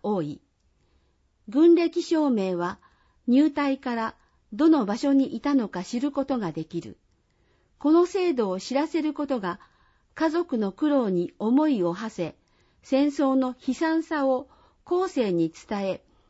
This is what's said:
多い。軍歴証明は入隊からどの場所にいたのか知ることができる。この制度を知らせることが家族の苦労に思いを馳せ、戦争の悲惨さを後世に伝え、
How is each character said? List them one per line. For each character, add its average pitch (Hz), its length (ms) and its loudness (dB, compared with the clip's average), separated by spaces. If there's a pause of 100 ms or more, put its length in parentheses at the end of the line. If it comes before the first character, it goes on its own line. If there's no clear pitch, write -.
多 208 200 -2
い。 147 180 -8 (1080)
軍 320 260 6
歴 339 280 0
証 311 280 0
明 190 280 0
は 175 200 -6 (480)
入 277 240 4
隊 285 280 -2
か 247 160 -6
ら 226 200 -6 (380)
ど 269 160 2
の 285 180 4
場 202 100 -4
所 277 160 0
に 269 240 2
い - 40 -6
た 285 140 -2
の 233 140 2
か 185 160 -8
知 240 160 -6
る 285 120 -2
こ 277 120 -2
と 269 140 -4
が 175 140 -4
で 160 120 -8
き 170 160 -8
る。 - 180 -18 (800)
こ 294 140 2
の 349 140 6
制 359 260 -2
度 233 160 -2
を 185 100 -4
知 - 160 -8
ら 294 120 2
せ 320 160 -4
る 302 100 -2
こ 294 140 -6
と 262 140 -2
が 185 200 -6 (540)
家 320 160 0
族 339 260 -2
の 202 160 -2
苦 302 160 -2
労 262 220 2
に 175 280 -2
思 254 300 2
い 233 140 0
を 170 100 0
馳 214 220 -8
せ、 165 220 -8 (460)
戦 277 260 0
争 277 260 0
の 254 200 0 (120)
悲 254 80 -2
惨 320 280 0
さ 302 240 -2
を 262 220 -2 (360)
後 359 240 -2
世 220 240 -2
に 165 200 0
伝 202 300 -8
え、 190 200 -6 (280)